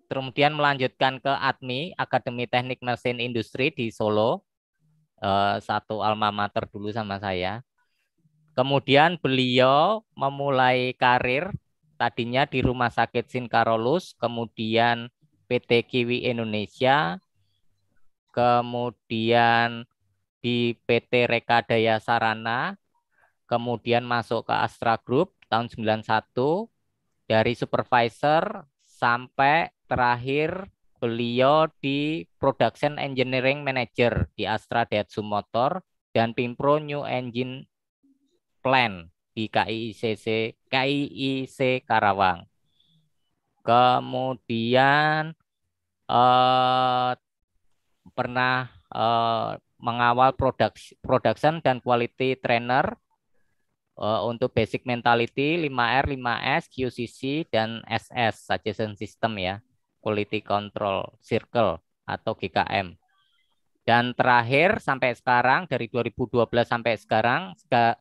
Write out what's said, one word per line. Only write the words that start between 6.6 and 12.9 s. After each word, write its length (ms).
dulu 240
sama 240
saya. 480
Kemudian 560
beliau 880
memulai 800
karir 480
tadinya 480
di 160
Rumah 320